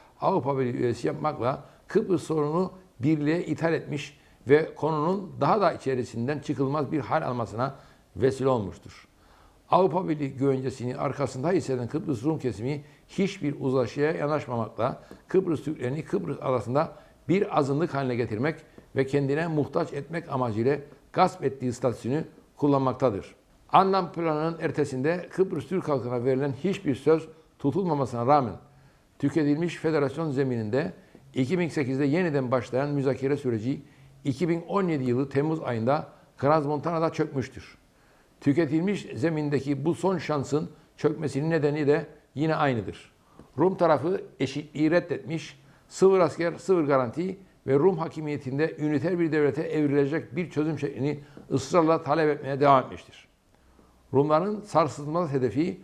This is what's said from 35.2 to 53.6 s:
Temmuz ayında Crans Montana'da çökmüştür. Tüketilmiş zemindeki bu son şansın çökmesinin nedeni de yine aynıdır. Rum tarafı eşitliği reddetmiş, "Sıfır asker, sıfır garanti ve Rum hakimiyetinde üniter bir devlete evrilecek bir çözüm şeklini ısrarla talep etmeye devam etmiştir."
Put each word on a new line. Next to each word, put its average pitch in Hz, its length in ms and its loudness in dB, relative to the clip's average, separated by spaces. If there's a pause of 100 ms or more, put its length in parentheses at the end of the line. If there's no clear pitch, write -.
Temmuz 156 340 0
ayında 127 440 0 (340)
Crans 147 240 4
Montana'da 160 440 0
çökmüştür. 139 680 -4 (640)
Tüketilmiş 160 720 0
zemindeki 147 720 -2
bu 165 100 0
son 185 220 0
şansın 151 520 -2 (280)
çökmesinin 156 520 -2
nedeni 151 380 0
de 151 180 4 (300)
yine 156 200 0
aynıdır. 127 560 -2 (460)
Rum 185 200 2
tarafı 165 440 2 (180)
eşitliği 151 520 -2
reddetmiş, 160 680 -2 (260)
"Sıfır 190 320 6
asker, 165 340 2
sıfır 180 300 2
garanti 143 540 0 (300)
ve 131 80 4
Rum 165 220 4
hakimiyetinde 156 800 -4
üniter 151 420 0
bir 165 120 2
devlete 147 300 2
evrilecek 143 760 0
bir 165 140 -4
çözüm 151 300 -2
şeklini 147 400 -2 (320)
ısrarla 160 520 2
talep 151 260 2
etmeye 139 300 -2
devam 139 240 6
etmiştir." - 440 -16 (880)